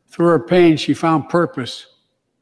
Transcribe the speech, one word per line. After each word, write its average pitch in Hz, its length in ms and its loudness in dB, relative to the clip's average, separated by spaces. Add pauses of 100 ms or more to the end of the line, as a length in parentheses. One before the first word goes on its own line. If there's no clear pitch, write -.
Through 170 200 -2
her 165 100 4
pain, 170 380 2
she 143 180 -4
found 160 340 -2
purpose 165 600 -6 (540)